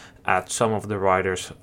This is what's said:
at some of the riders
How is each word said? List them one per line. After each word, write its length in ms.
at 260
some 220
of 160
the 100
riders 540